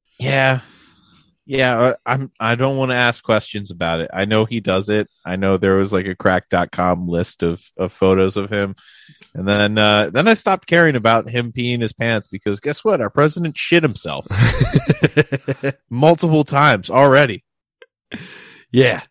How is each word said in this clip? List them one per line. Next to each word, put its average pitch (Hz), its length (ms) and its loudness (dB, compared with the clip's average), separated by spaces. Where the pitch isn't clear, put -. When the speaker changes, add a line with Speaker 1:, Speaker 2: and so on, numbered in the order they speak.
Speaker 1:
Yeah. 131 420 2
Yeah, 127 340 0
uh, 123 140 2
I'm, 131 340 -4
I 113 180 -2
don't 135 200 -2
wanna 131 180 -2
ask 120 300 0
questions 104 460 -2
about 82 300 -4
it. 82 120 -8
I 98 140 -2
know 110 180 2
he 110 160 -6
does 98 300 -2
it. 107 180 0
I 90 120 -6
know 95 200 0
there 95 200 2
was, 98 180 0
like, 95 120 -2
a 95 80 -6
crack 92 360 -2
dot 87 200 -2
com 90 380 -2
list 85 340 -6
of, 85 200 -4
of 90 160 -6
photos 95 420 0
of 101 140 -6
him. 101 260 -6
And 95 140 -4
then, 104 300 2
uh, 104 320 4
then 143 180 2
I 226 60 6
stopped 190 320 -2
caring 170 280 4
about 113 360 2
him 120 220 -4
peeing 123 280 -4
his 113 140 -4
pants 113 340 -4
because 101 320 -6
guess 143 240 -8
what? 196 160 0
Our 104 100 -2
president 151 460 0
shit 170 260 2
himself 87 460 -6
Speaker 2:
<laughs> - 1600 -2
Speaker 1:
multiple 156 540 2
times 139 460 2
already. 131 540 4
Speaker 2:
Yeah. 120 380 2